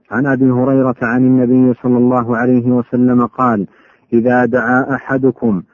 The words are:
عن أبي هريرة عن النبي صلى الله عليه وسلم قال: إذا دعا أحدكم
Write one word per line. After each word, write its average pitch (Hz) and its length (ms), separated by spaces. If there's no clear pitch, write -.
عن 123 140
أبي 131 260
هريرة 127 500
عن 123 240
النبي 127 480
صلى 123 240
الله 123 400
عليه 123 340
وسلم 123 540
قال: 110 420
إذا 123 320
دعا 127 500
أحدكم 123 640